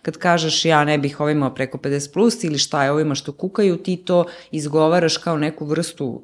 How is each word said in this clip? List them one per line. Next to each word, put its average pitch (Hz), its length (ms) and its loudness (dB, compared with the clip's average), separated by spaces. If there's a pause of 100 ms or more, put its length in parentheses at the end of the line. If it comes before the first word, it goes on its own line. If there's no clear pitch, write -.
kad - 160 -8
kažeš: 165 480 0
„Ja 151 200 4
ne 151 120 2
bih 143 220 -4
ovima 147 340 0
preko 135 240 -6
pedeset 143 360 -6
plus 226 300 2
ili 151 140 -2
šta 143 260 0
je 135 80 2
ovima 151 240 0
što - 160 -8
kukaju”, 185 460 0
ti 180 200 -4
to 175 280 2 (260)
izgovaraš 156 680 2
kao 165 200 -2
neku 151 280 -2
vrstu 147 580 -4